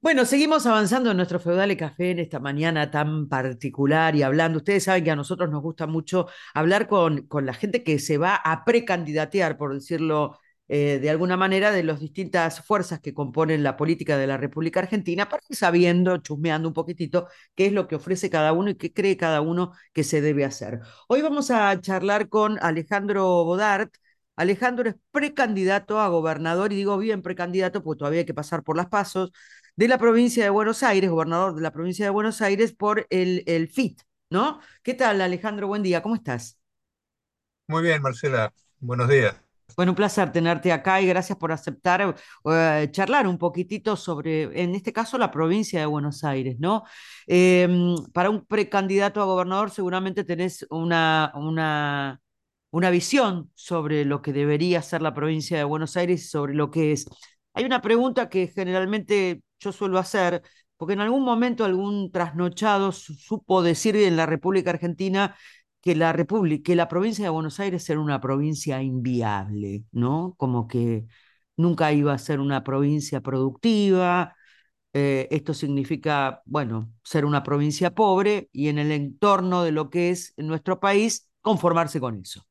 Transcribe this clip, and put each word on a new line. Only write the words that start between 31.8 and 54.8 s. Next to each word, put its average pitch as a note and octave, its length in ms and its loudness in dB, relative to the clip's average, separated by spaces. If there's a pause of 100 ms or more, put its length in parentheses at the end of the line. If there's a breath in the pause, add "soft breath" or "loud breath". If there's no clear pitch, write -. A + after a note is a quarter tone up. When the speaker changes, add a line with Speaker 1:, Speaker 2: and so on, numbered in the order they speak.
Speaker 1:
de G3+ 40 0
Buenos G#3+ 320 0
Aires G#3 320 2
por G#3 360 0
el, F#3 360 0
el E3 220 0
fit, - 320 -4 (300)
¿no? C4+ 300 -2 (220 loud breath)
¿Qué B3 120 -4
tal, A3+ 260 2
Alejandro? G3 480 -4
Buen G#3 140 -2
día, F3 200 0
¿cómo A3 120 -2
estás? A#2+ 440 -6 (1120)
Speaker 2:
Muy D#3+ 140 -2
bien, D#3+ 200 2
Marcela, B2+ 500 -2 (280)
buenos B2 280 -2
días. B2+ 280 4 (400)
Speaker 1:
Bueno, F3+ 160 2
un F3 40 -2
placer F#3+ 360 0
tenerte E3 400 2
acá F#3+ 300 2
y F#3+ 40 2
gracias F#3 300 0
por D#3+ 160 -4
aceptar, F3+ 640 0 (360 loud breath)
eh, D#3 420 2
charlar A3 340 2
un F3+ 100 0
poquitito F3+ 580 -2
sobre, D#3 500 -4 (180)
en F3 120 -2
este G3 180 -6
caso, A3+ 260 -4
la A3+ 120 2
provincia E3+ 500 0
de D3+ 60 -2
Buenos D3 380 -4
Aires, C3+ 340 -2
¿no? G3+ 260 0 (420 loud breath)
Em, F3+ 680 4 (200)
para F3+ 160 0
un G#3+ 160 -4
precandidato G3+ 720 0
a G3 60 2
gobernador F#3+ 440 0
seguramente F#3 540 -4
tenés F3 460 -4
una, D#3+ 640 2
una, D3 880 -4 (480)
una F3 200 0
visión F3+ 640 0
sobre D3+ 520 -2
lo C#3+ 160 -2
que D3 100 -6
debería D3+ 480 2